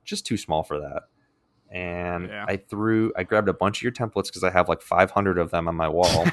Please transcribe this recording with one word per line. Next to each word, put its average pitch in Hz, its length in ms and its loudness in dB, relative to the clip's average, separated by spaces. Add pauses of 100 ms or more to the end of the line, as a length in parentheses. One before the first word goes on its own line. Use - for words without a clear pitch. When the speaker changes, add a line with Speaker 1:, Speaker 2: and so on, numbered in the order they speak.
Speaker 1:
just - 220 -8
too 110 100 -2
small 80 260 -2
for 76 160 -4
that. 71 260 -8 (640)
And 87 580 -6
Speaker 2:
Yeah. 104 180 -10
Speaker 1:
I 98 120 -2
threw, 110 580 0
I 92 80 -4
grabbed 107 240 2
a 90 60 2
bunch 98 240 0
of - 40 -8
your 123 100 -2
templates 107 400 -4
'cause 92 120 -6
I 92 60 2
have, 90 180 4
like, 82 140 0
five 92 280 4
hundred 98 280 0
of 85 120 0
them 85 180 -2
on 82 60 -4
my 82 140 0
wall. 85 440 4